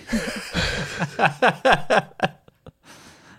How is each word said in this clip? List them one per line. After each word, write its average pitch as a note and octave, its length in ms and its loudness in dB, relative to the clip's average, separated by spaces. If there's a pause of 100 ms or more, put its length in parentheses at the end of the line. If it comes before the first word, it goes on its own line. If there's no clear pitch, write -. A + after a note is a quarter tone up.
<laughs> - 1040 -4 (2250)